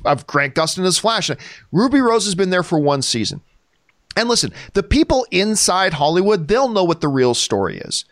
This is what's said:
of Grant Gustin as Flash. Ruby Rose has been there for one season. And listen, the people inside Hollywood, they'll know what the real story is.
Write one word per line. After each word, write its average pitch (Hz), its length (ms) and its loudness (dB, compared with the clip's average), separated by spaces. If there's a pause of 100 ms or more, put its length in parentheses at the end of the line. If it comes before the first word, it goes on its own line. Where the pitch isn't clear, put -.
of 143 200 0
Grant 143 280 -2
Gustin 165 300 -2
as 185 140 2
Flash. 208 320 -2 (420)
Ruby 254 280 4
Rose 226 260 2
has 202 80 -4
been 185 160 0
there 180 120 2
for 170 160 0
one 143 240 2
season. 101 400 -4 (720)
And 233 120 0
listen, 220 240 0 (200)
the 196 100 0
people 269 480 2
inside 190 640 0
Hollywood, 165 560 0
they'll 247 220 2
know 208 120 0
what 165 180 0
the 156 80 0
real 127 260 2
story 98 440 -2
is. - 340 -8